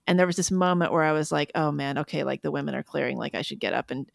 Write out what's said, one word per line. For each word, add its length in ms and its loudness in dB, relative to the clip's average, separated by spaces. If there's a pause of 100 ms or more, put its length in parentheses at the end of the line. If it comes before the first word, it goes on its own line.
And 100 4
there 80 6
was 120 2
this 120 0
moment 420 2
where 120 4
I 80 4
was 200 0
like, 220 0
"Oh 180 0
man, 280 -2
okay, 240 -4
like, 180 -4
the 80 -4
women 240 -4
are 80 -4
clearing, 340 -4
like, 200 -6
I 80 -4
should 160 -10
get 160 -2
up 160 -4
and, 240 -8